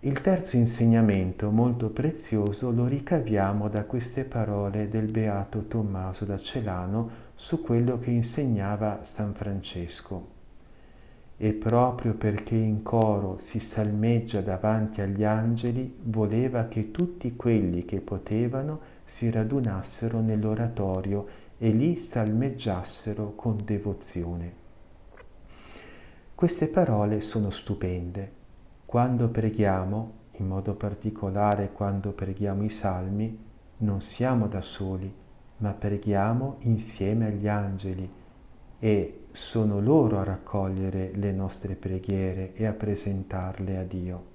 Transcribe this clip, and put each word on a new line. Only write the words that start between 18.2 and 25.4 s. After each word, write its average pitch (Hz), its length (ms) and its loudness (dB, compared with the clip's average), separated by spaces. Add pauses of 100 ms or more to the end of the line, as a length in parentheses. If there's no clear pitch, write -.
si - 260 -2
radunassero 113 880 0
nell'oratorio 107 1040 0 (300)
e 113 140 4
lì 143 260 4
salmeggiassero 107 1400 -2
con 110 300 -2
devozione. 87 880 -4 (1800)